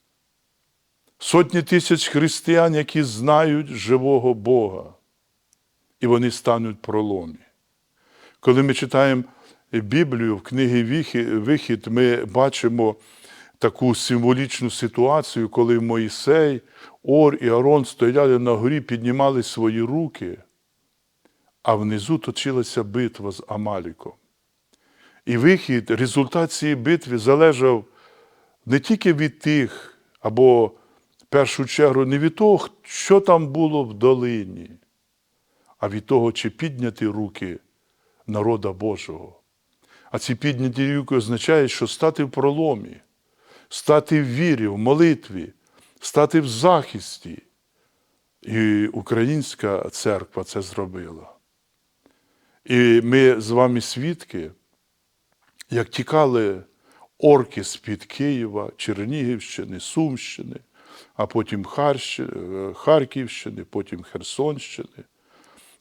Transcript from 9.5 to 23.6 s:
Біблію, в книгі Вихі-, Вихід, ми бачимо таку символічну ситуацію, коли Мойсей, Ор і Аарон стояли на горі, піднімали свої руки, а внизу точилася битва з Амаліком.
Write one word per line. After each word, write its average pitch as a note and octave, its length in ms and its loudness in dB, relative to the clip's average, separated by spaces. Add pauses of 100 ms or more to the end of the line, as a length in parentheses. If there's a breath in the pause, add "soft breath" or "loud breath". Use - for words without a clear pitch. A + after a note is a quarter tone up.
Біблію, A#2 640 0
в F#2 60 -12
книгі B2 400 0
Вихі-, B2 420 -2 (140)
Вихід, A#2 480 -2
ми A#2+ 380 2
бачимо A#2 720 0 (600 loud breath)
таку A#2+ 360 0
символічну B2 760 -2
ситуацію, A#2+ 800 -2
коли A#2 320 2
Мойсей, A#2 800 0 (420 loud breath)
Ор D3 380 4
і B2 80 0
Аарон C3+ 360 4
стояли B2+ 540 2
на A#2+ 140 0
горі, B2 280 0
піднімали B2 600 -2
свої A2+ 400 -2
руки, B2 560 -6 (1200)
а A#2 120 0
внизу G#2+ 440 -2
точилася B2+ 640 -4
битва G#2 500 -6
з - 160 -16
Амаліком. G#2 640 -8 (1120 soft breath)